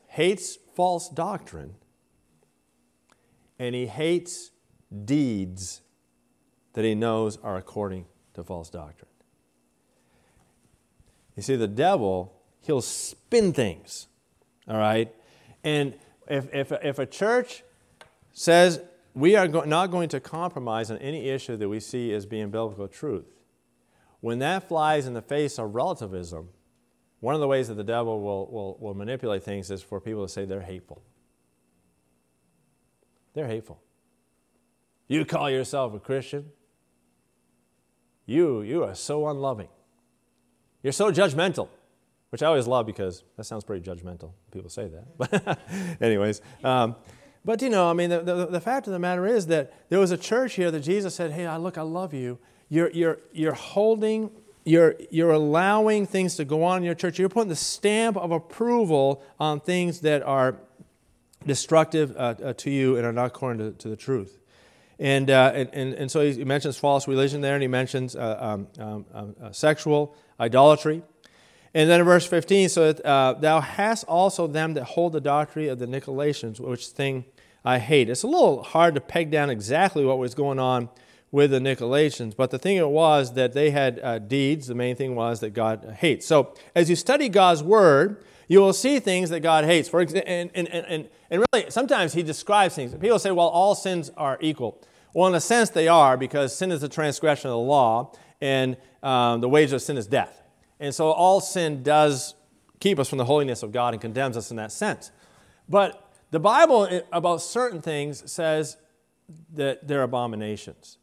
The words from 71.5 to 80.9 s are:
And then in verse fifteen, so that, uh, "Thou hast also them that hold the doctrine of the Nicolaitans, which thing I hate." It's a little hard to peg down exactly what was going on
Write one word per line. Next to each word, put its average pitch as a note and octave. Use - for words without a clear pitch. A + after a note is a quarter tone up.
And D#3+
then E3+
in F3
verse F3
fifteen, F3+
so D#3
that, -
uh, C3+
"Thou D#3
hast G#3+
also F3
them D#3
that C3
hold E3+
the D#3
doctrine D3
of B2+
the B2
Nicolaitans, C3
which B2+
thing C3+
I B2+
hate." B2
It's B2
a A3+
little A3
hard E3
to C3+
peg D#3+
down C#3+
exactly C#3+
what C3
was B2
going C#3
on B2+